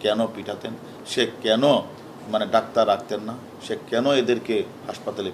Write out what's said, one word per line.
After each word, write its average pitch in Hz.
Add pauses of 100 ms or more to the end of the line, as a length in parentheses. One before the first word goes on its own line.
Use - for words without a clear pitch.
কেন 107
পিটাতেন, 101 (340)
সে 120 (160)
কেন, 113 (640)
মানে, 107
ডাক্তার 110
রাখতেন 101
না, 110 (320)
সে 110 (140)
কেন 127
এদেরকে 117 (240)
হাসপাতালে 98